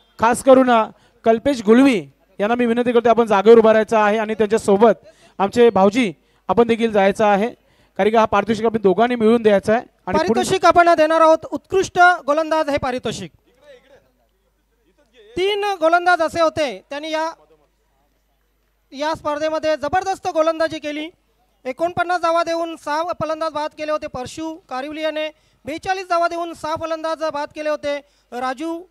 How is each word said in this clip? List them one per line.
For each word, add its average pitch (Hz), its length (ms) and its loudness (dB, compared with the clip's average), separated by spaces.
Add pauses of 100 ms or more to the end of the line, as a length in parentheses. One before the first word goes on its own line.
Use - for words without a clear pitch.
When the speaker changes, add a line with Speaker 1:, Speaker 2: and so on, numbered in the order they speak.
(200)
Speaker 1:
खास 240 240 0
करून, 262 260 6
अ, 226 160 2 (380)
कल्पेश 233 420 0
गुलवी 226 420 4 (320)
यांना 208 160 0
मी 240 100 0
विनंती 240 260 -2
करतो 233 180 2
आपण 226 160 2
जागेवर 208 320 6
उभं 220 140 6
राहायचं 220 260 2
आहे 208 200 2
आणि 220 160 -4
त्यांच्यासोबत 214 760 2 (300)
आमचे 233 320 2
भाऊजी 196 440 2 (340)
आपण 220 200 4
देखील 226 240 0
जायचं 202 340 2
आहे, 208 240 2 (480)
कारण 196 120 2
की 220 60 0
हा 220 100 4
पारितोषिक 214 400 0
आपण 220 160 0
दोघांनी 202 340 2
मिळून 233 260 2
द्यायचं 214 320 2
आहे. 240 80 0 (240)
आणि 185 120 -2
पुढे 359 160 0
Speaker 2:
पारितोषिक 370 320 0
आपण 339 240 4
देणार 320 320 2
आहोत 320 240 4
उत्कृष्ट 359 540 -4 (260)
गोलंदाज 311 440 -2
हे 277 80 -2
पारितोषिक. 240 540 -8 (2000)
तीन 403 260 -2
गोलंदाज 349 580 2
असे 320 200 -2
होते 311 480 -2
त्यांनी 294 220 -10
या, 311 200 -4 (1600)
या 294 240 -6
स्पर्धेमध्ये 311 640 -4
जबरदस्त 370 500 -4
गोलंदाजी 320 520 -2
केली. 302 300 -10 (560)
एकोणपन्नास 349 560 -4
धावा 330 220 0
देऊन 330 320 -6
सहा 302 280 -6
फलंदाज 320 480 -6
बाद 294 260 -8
केले 302 140 -8
होते 302 160 -6
परशु 302 480 -12 (140)
कारिवली 294 320 -10
याने, 311 260 -6 (380)
बेचाळीस 370 440 -8
धावा 339 180 0
देऊन 339 260 -8
सहा 311 220 -8
फलंदाज 320 480 -8 (100)
बाद 294 220 -8
केले 302 140 -8
होते 294 280 -6 (340)
राजू 262 600 -8